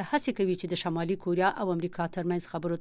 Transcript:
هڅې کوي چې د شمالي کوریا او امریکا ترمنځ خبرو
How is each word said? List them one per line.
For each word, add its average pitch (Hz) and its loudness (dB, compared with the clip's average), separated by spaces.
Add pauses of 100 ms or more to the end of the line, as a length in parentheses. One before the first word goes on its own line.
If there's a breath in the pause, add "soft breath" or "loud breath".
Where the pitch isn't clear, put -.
(100)
هڅې 285 2
کوي 185 4
چې 185 -6
د - -4
شمالي 170 0
کوریا 180 4
او 202 0 (100)
امریکا 170 -2 (100)
ترمنځ 175 -2
خبرو 170 -2